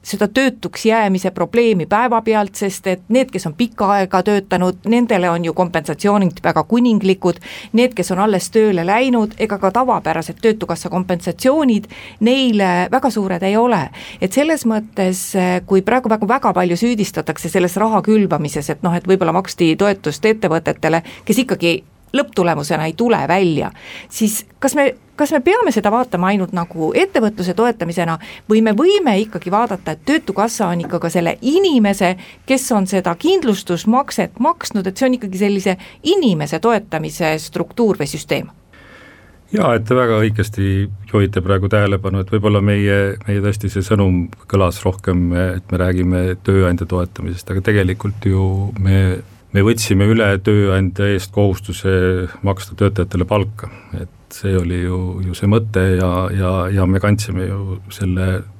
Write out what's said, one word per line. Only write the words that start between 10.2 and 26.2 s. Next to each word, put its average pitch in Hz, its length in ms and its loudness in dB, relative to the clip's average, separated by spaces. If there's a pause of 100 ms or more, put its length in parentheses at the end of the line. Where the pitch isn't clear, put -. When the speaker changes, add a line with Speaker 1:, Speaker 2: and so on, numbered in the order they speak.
Speaker 1:
Töötukassa 214 480 -2
kompensatsioonid 202 1000 0 (300)
neile 226 500 2 (220)
väga 262 200 0
suured 190 320 -4
ei 196 140 0
ole. 226 240 2 (400)
Et 190 120 -2
selles 302 360 0
mõttes, 208 560 -2 (400)
kui 190 180 2
praegu 247 260 0
väga, 214 180 0
väga 233 280 0
palju 175 240 0
süüdistatakse 180 720 -2
selles 180 240 0
raha 214 300 0
külvamises, 156 640 0
et 165 180 -4
noh, 175 80 0
et 175 120 -4
võib-olla 185 280 2
maksti 175 400 0
toetust 196 500 -2
ettevõtetele, 165 800 0 (220)
kes 226 180 2
ikkagi 170 320 0 (380)
lõpptulemusena 170 720 -2
ei 160 60 -6
tule 233 340 2
välja, 170 440 0 (380)
siis - 360 -2 (140)
kas 269 160 -2
me, 277 180 2 (220)
kas 294 160 0
me 294 120 2
peame 392 320 2
seda 202 160 2
vaatama 202 400 0